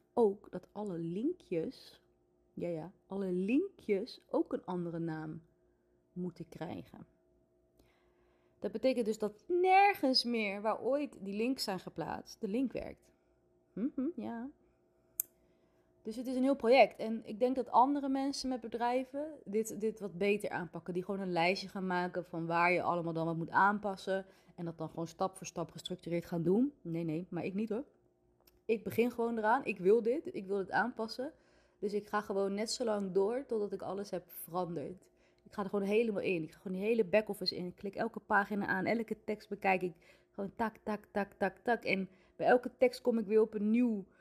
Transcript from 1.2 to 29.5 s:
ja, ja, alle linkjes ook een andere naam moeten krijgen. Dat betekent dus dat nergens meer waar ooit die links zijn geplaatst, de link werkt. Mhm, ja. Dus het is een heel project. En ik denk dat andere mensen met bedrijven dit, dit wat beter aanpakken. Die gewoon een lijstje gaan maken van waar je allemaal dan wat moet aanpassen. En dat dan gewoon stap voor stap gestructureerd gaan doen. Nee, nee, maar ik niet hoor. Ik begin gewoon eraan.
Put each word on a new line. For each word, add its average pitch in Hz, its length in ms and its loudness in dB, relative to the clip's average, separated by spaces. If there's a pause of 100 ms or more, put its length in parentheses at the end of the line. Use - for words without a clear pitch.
ja, 175 140 -6
ja, 165 240 -6 (160)
alle 190 240 -4
linkjes 208 960 0
ook 294 240 0
een - 120 -4
andere 170 340 -4
naam 156 420 -6 (720)
moeten 180 360 -8
krijgen. - 560 -12 (1500)
Dat 196 120 -4
betekent 247 340 2
dus 214 120 0
dat 208 300 -4
nergens 370 760 6
meer 214 380 -2
waar 214 200 -2
ooit 277 400 -2
die 196 140 -8
links 247 280 0
zijn 190 160 -4
geplaatst, - 640 -8
de 220 60 -4
link 240 240 0
werkt. - 420 -10 (600)
Mhm, 262 420 -4
ja. 233 340 -8 (1500)
Dus 220 140 -10
het 247 120 -8
is 262 80 -2
een 254 80 2
heel 269 120 4
project. 240 440 6
En 220 260 -4
ik 208 140 -10
denk 247 160 2
dat 254 140 -4
andere 277 400 4
mensen 269 400 -2
met 247 120 -4
bedrijven 254 640 -4 (200)
dit, 214 360 -4
dit 220 180 -4
wat 175 180 -10
beter 202 320 2
aanpakken. 170 440 -6
Die 180 100 -2
gewoon 196 160 -6
een 185 120 -4
lijstje 185 360 2
gaan 185 200 -6
maken 180 380 -2
van 165 200 -6
waar 170 260 4
je 170 100 2
allemaal 170 320 -2
dan 165 120 -2
wat 165 120 -2
moet 165 120 -4
aanpassen. 190 760 2 (300)
En 175 100 -8
dat 165 120 -8
dan 156 120 -6
gewoon 165 180 -6
stap 185 300 -4
voor 175 80 -14
stap 165 260 -8
gestructureerd 170 540 -6
gaan 170 180 -2
doen. 233 380 2
Nee, 165 220 -4
nee, 165 260 -4
maar 160 160 -4
ik - 80 -4
niet 214 160 -2
hoor. 226 140 -2 (840)
Ik 226 180 0
begin 233 280 2
gewoon 233 260 -2
eraan. 220 280 2